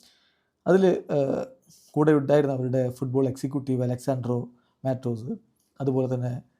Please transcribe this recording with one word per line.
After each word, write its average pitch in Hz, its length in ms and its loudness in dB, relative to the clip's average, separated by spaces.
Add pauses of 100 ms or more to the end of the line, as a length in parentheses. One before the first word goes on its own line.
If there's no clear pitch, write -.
(680)
അതിൽ, 185 360 4 (140)
ആ, 139 280 0 (460)
കൂടെ 151 200 4
ഉണ്ടായിരുന്ന 143 440 4
അവരുടെ 127 340 0
ഫുട്ബോൾ 131 400 0
എക്സിക്യൂട്ടീവ് 131 540 -4
അലക്സാൻഡ്രോ 123 640 -4 (360)
മാറ്റോസ്, 127 520 -4 (440)
അതുപോലെ 131 340 0
തന്നെ, 123 260 -6 (180)